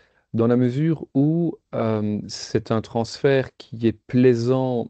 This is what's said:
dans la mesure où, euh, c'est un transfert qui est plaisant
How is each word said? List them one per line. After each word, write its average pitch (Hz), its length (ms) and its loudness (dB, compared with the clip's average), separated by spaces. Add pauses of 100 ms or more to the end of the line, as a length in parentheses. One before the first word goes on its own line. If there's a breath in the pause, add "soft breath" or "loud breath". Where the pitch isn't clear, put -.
(360 soft breath)
dans 113 100 2
la 120 120 2
mesure 135 580 -2
où, 156 400 0 (180)
euh, 107 540 -2
c'est - 420 -6
un 110 120 0
transfert 127 760 0
qui 113 300 -4
est 107 60 2
plaisant 127 960 2